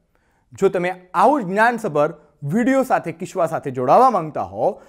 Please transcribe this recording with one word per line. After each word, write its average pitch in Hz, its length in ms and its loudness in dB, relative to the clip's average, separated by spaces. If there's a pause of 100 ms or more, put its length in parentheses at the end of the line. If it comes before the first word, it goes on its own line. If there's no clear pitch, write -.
(540)
જો 190 160 0
તમે 180 440 -4
આવું 233 300 4
જ્ઞાનસભર 190 720 0 (300)
વીડિયો 247 400 0
સાથે, 190 280 -2
કિશ્વા 175 340 -4
સાથે 147 260 -6
જોડાવા 151 380 4
માંગતા 156 320 -4
હો, 107 480 -4